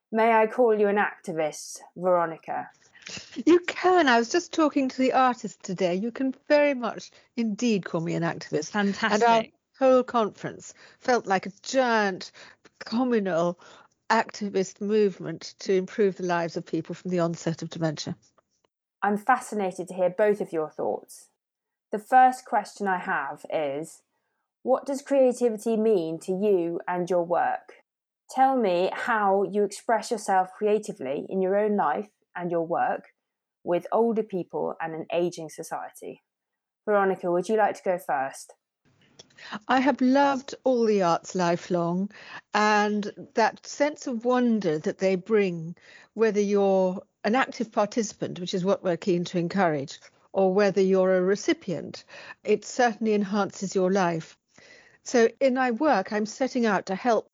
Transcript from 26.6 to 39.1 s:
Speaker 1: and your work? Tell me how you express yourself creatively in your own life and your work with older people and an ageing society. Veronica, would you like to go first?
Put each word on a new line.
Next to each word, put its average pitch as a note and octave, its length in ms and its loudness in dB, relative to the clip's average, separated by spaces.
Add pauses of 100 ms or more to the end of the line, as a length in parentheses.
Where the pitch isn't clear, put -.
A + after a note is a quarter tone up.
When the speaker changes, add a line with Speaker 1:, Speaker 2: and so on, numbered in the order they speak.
Speaker 1:
and F3+ 200 -2
your F3+ 160 0
work? D#3 600 -2 (480)
Tell C4 260 2
me F#3 340 2
how G3+ 520 0
you G3 200 0
express G#3+ 460 -2
yourself F#3+ 480 0
creatively G#3 720 -4
in F#3+ 100 -2
your F#3+ 160 0
own G#3 220 0
life F3 320 -2 (260)
and F3 140 -6
your E3+ 160 -2
work D#3+ 440 -2 (540)
with E3+ 280 -2
older A3 320 2
people E3 580 -6
and D#3+ 140 -8
an D#3 180 -8
ageing E3+ 360 -4
society. - 760 -14 (640)
Veronica, F#3+ 440 2
would F3+ 160 0
you A3 100 0
like G3+ 180 2
to - 100 -18
go F3+ 140 -2
first? C3+ 540 -6 (1120)